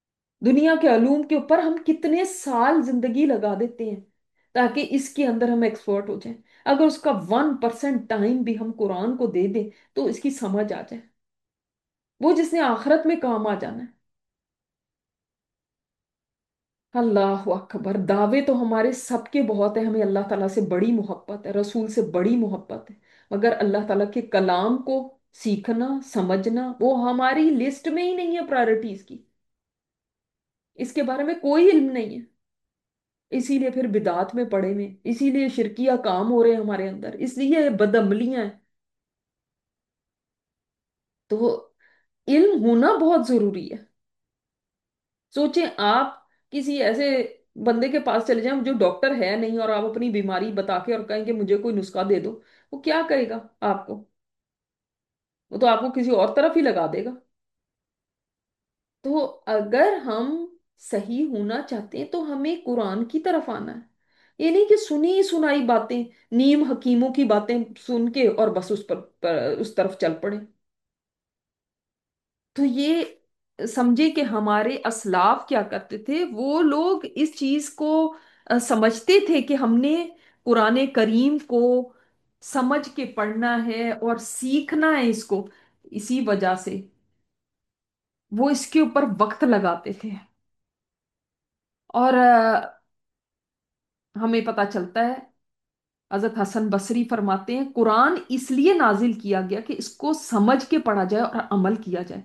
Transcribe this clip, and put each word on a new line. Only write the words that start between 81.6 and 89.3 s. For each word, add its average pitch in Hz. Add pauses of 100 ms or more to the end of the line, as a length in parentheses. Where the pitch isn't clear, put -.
समझ 285
के 269
पढ़ना 226
है 233
और 226
सीखना 294
है 269
इसको, 202 (420)
इसी 240
वजह 196
से 190 (1400)
वो 247
इसके 294
ऊपर 285
वक्त 208